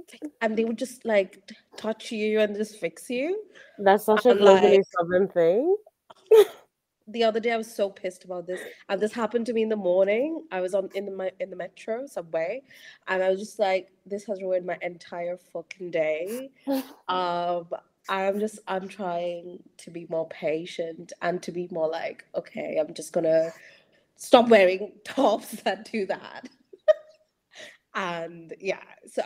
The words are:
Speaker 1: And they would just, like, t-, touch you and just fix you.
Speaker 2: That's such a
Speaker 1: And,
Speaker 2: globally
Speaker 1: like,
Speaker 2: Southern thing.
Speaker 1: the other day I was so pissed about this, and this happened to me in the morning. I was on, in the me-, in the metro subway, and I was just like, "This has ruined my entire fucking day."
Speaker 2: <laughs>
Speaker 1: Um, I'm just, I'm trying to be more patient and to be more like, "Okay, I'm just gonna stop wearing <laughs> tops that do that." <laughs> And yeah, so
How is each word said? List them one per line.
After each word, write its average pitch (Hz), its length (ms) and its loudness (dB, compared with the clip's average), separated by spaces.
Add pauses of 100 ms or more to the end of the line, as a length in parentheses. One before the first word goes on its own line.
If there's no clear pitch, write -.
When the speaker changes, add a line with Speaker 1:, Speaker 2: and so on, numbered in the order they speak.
(420)
Speaker 1:
And 220 160 -2
they 226 60 0
would 226 140 -4
just, - 280 -10
like, 202 400 0
t-, 226 100 -20 (200)
touch - 360 -8
you 214 280 0
and 208 140 2
just 214 240 -6
fix - 300 -8
you. 320 340 -4 (360)
Speaker 2:
That's 202 260 4
such 214 220 4
a 247 40 8
Speaker 1:
And, 208 100 4
Speaker 2:
globally 196 400 8
Speaker 1:
like, 196 40 -2 (140)
Speaker 2:
Southern 180 300 2
thing. 202 480 2 (1300)
Speaker 1:
the 226 160 0
other 220 160 2
day 233 120 -2
I 226 40 0
was 220 180 -8
so 202 160 -2
pissed - 340 -10
about 180 220 -10
this, 180 140 -8 (280)
and 196 120 -2
this 214 120 0
happened 233 340 -2
to 247 60 -4
me 226 100 2
in 220 80 0
the 214 60 0
morning. 208 760 2
I 185 80 -4
was 185 140 -4
on, 190 200 0
in 202 120 -6
the 196 60 -8
me-, 190 180 -6 (100)
in 190 100 -8
the 180 60 -14
metro 226 500 -10
subway, 170 560 -6 (460)
and 185 140 0
I 190 80 4
was 190 100 0
just - 180 -12
like, 190 320 0 (160)
"This 202 200 -8
has 196 160 -6
ruined 185 240 -2
my 170 160 -6
entire 175 560 -8
fucking 175 520 -12
day." 175 600 -2 (160)
Speaker 2:
<laughs> 269 160 -2 (260)
Speaker 1:
Um, 175 600 -2 (400)
I'm 196 320 -2
just, 214 180 -6 (100)
I'm 190 200 -4
trying 175 760 -8 (160)
to - 120 -20
be 170 180 -14
more 165 200 -4
patient 165 920 -6
and 175 220 -4
to 180 100 -10
be 175 200 -8
more 160 160 -2
like, - 360 -8 (120)
"Okay, 156 440 -6
I'm 156 140 -6
just - 180 -14
gonna 160 400 2 (640)
stop 240 320 4
wearing 196 500 6
<laughs> - 60 -20
tops 220 460 0 (120)
that 208 280 -4
do 208 160 -2
that." 175 460 -10
<laughs> - 60 -20 (1400)
And 170 640 -8
yeah, 190 220 -6 (260)
so - 180 -6